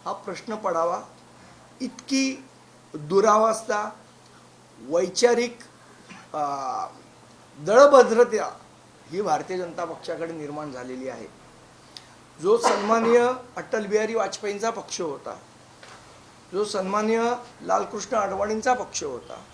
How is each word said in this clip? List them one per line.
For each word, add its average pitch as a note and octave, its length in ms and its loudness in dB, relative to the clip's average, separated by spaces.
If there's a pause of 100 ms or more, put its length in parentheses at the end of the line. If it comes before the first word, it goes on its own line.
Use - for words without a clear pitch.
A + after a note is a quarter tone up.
हा F#3 80 -6
प्रश्न G3 420 -10
पडावा. F3+ 460 0 (800)
इतकी C4+ 640 -4 (500)
दुरावस्था, G#3+ 960 2 (920)
वैचारिक, A#3 800 2 (760)
अ, D3+ 80 -2 (1160)
दळभद्रता A3 1000 6 (520)
ही F3+ 100 -4
भारतीय F3 380 -2
जनता E3+ 260 -8
पक्षाकडे E3 480 -10
निर्माण D3+ 400 -10
झालेली B2+ 360 -10
आहे. A#2 320 -14 (1000)
जो G#3+ 160 4
सन्माननीय A3+ 720 2 (280)
अटल G#3 300 -4
बिहारी G#3+ 280 0
वाजपेयींचा G3+ 560 -4
पक्ष - 300 -12
होता, C#3 380 -8 (1120)
जो G3+ 120 -2
सन्माननीय G#3+ 720 0 (280)
लालकृष्ण G3 540 -2
अडवाणींचा G#3+ 580 0
पक्ष - 300 -6
होता B2 380 -10 (120)